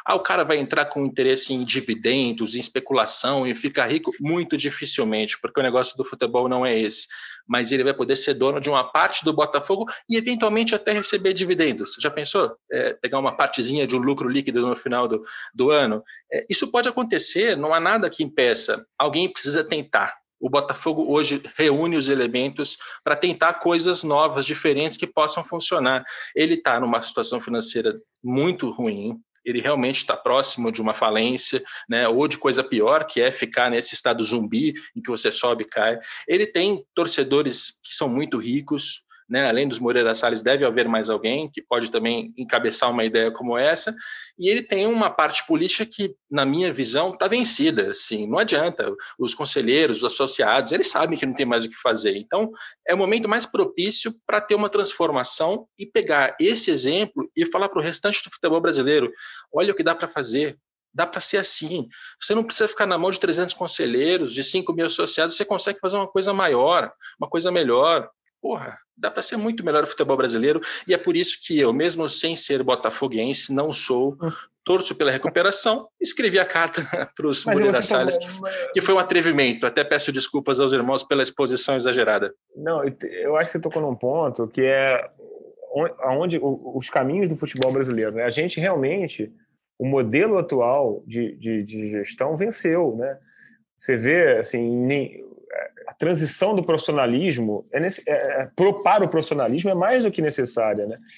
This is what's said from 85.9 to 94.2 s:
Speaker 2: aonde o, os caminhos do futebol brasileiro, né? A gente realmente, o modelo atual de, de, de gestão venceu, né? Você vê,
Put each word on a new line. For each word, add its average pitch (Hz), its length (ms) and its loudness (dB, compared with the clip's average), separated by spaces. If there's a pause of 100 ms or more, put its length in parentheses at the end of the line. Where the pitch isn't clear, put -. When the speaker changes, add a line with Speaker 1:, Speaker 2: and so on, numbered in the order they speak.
Speaker 2:
aonde 147 400 0
o, 131 380 -4
os 131 120 -8
caminhos 156 400 0
do 160 60 -4
futebol 131 360 -2
brasileiro, 123 400 -2
né? 113 120 -4
A 120 60 0
gente 156 300 -4
realmente, 156 720 -2 (480)
o 123 60 -4
modelo 139 520 2
atual 131 720 0
de, 117 300 -6
de, 110 260 -4
de 107 260 -8
gestão 117 460 -4
venceu, 170 640 -2
né? 135 200 -6 (640)
Você 135 160 -2
vê, 135 420 4